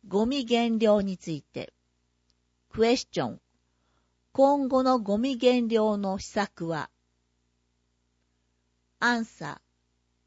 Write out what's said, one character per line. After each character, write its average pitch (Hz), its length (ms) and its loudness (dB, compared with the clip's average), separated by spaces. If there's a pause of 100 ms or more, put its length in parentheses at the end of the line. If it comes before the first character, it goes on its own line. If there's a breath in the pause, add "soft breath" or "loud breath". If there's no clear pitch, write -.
ゴ 202 200 0
ミ 269 180 -4
減 233 340 0
量 208 220 4
に 196 160 -4
つ - 140 -12
い 147 120 -8
て。 - 300 -12 (960)
ク 220 160 0
エ 240 100 4
ス - 100 -8
チ - 140 -6
ョ 123 120 -4
ン。 - 80 -16 (920)
今 277 360 4
後 262 140 2
の 254 160 2
ゴ 202 200 -2
ミ 262 180 -2
減 247 320 2
量 214 280 2
の 196 220 -4
施 - 100 -14
策 196 400 -6
は。 160 220 -6 (2000)
ア 240 140 2
ン 226 100 -2
サ - 220 -14
ー。 - 220 -14 (580)